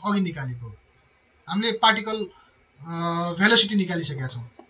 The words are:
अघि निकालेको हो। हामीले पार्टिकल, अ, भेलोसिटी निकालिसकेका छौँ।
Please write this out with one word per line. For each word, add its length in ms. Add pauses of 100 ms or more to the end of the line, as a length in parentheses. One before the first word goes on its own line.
अघि 160
निकालेको 460
हो। 100 (720)
हामीले 220
पार्टिकल, 560 (540)
अ, 100 (480)
भेलोसिटी 360
निकालिसकेका 520
छौँ। 220 (200)